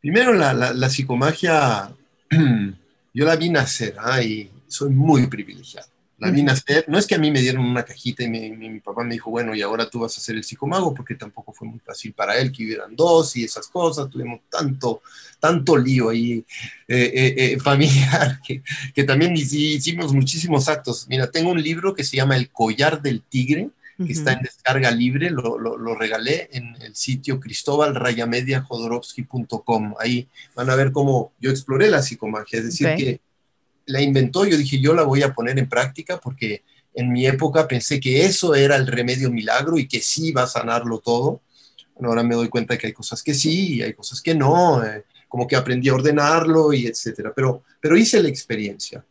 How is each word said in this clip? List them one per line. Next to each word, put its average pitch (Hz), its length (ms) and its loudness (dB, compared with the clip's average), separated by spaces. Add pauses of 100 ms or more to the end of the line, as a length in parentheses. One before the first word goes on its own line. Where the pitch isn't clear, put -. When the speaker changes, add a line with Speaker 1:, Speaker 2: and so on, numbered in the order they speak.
Speaker 1:
Primero, 233 320 2
la, 147 200 4
la, 120 200 0
la 131 160 0
psicomagia, 131 1000 0 (380)
<clears throat> 113 840 0
yo 139 120 0
la 165 100 4
vi 165 140 -2
nacer, 131 500 0
¿ah? 123 220 0
Y 107 280 -6 (180)
soy 143 220 -4
muy 135 380 4
privilegiado. - 600 -14 (300)
La - 120 -4
vi 143 120 2
Speaker 2:
Ujú. 143 60 4
Speaker 1:
nacer, 143 400 2
no 160 120 2
es 202 80 0
que 202 80 0
a - 20 0
mí 151 140 2
me 139 100 2
dieron 127 240 0
una 123 180 -2
cajita - 400 -8
y 117 60 -4
mi, 110 220 -8
mi, 110 180 -16
mi 110 100 -12
papá 104 240 -8
me 117 100 -6
dijo, 113 180 -10
"Bueno, 113 240 -4
y 104 80 -4
ahora 113 260 -4
tú 120 120 -8
vas 113 160 -6
a - 40 -12
ser 113 140 -8
el 107 80 -8
psicomago", 160 500 -4
porque 127 220 -10
tampoco - 360 -18
fue - 160 -18
muy 113 120 -16
fácil 110 340 -16
para 104 240 -2
él 131 140 0
que 120 120 -10
hubieran 107 320 -10
dos 165 420 4
y 120 60 -2
esas 107 240 -10
cosas. 151 420 -4
Tuvimos 123 400 -10
tanto, 135 520 -4 (380)
tanto 165 380 4
lío 127 320 2
ahí, 117 360 -2 (420)
eh, 123 260 2
eh, 131 220 2 (180)
eh, 131 60 -2
<laughs> - 40 -10
familiar, 139 800 4
que, 135 160 -8 (320)
que 143 100 2
también 151 320 2
hici-, 151 420 0
hicimos 165 360 -2
muchísimos 143 560 2
actos. - 400 -4
Mira, 131 200 -2
tengo 165 220 0
un 170 100 0
libro 165 340 -2
que 151 80 -6
se 135 140 -4
llama 135 180 2
El 127 160 -2
Collar 139 500 0
del 135 220 -2
Tigre, 151 460 -2 (280)
que 185 60 -4
Speaker 2:
Ujú. 160 100 -4
Speaker 1:
está 147 200 0
en - 100 -4
descarga 131 480 0
libre, 127 400 0
lo, 120 280 -2
lo, 117 180 -4
lo 113 180 -6
regalé 113 580 -4
en 120 280 -12
el 107 140 -18
sitio 135 440 -4
cristóbal 143 560 0
raya 120 320 -2
media 127 340 -2
jodorowsky 117 640 -8
punto 117 400 -8
com. 107 360 -2
Ahí 123 280 -2 (280)
van 127 140 -2
a 127 60 2
ver 135 160 2
cómo 135 480 0
yo 131 100 -2
exploré 135 400 2
la 151 140 4
psicomagia, 110 560 -6
es 113 60 -6
decir, 147 220 -2
Speaker 2:
Ok. 156 100 2
Speaker 1:
que 135 220 -4 (680)
la 135 140 -2
inventó, 139 440 2
yo 175 120 4
dije, 139 220 0
"Yo 143 140 4
la 175 100 4
voy 139 200 4
a 131 100 0
poner 123 260 -2
en 131 80 0
práctica", 135 520 -4
porque 110 440 -8 (300)
en 123 180 -2
mi 123 160 2
época 147 400 2
pensé 143 320 -2
que 131 260 2
eso 175 300 2
era 139 200 6
el 135 120 2
remedio 123 440 -2
milagro 120 460 0
y 135 100 -2
que 117 120 -4
sí - 300 -2
iba 127 140 0
a 123 40 -2
sanarlo 117 520 -4
todo. 120 420 -2 (540)
Bueno, 120 140 -6
ahora 117 140 0
me 117 120 0
doy 117 140 0
cuenta 117 280 -2
que 110 100 -6
hay 104 60 -6
cosas - 280 -12
que 151 120 -2
sí 160 420 0
y 117 80 -2
hay 113 100 -6
cosas - 280 -12
que 165 140 0
no, 151 480 4
eh, 107 200 -8 (240)
como 120 200 -4
que 135 80 0
aprendí 127 340 0
a 135 60 4
ordenarlo 151 800 4
y 120 140 0
etcétera. 107 480 -8
Pero, 135 280 0 (180)
pero 156 160 4
hice 220 240 6
la 156 80 2
experiencia. 107 800 -8